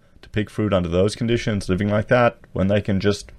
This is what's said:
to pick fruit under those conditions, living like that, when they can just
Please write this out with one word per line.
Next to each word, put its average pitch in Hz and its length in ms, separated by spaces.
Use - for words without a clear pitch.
to - 60
pick 107 200
fruit 107 240
under 87 160
those 95 260
conditions, 117 540
living 98 200
like 107 180
that, 123 320
when 92 140
they 104 140
can 98 180
just 101 400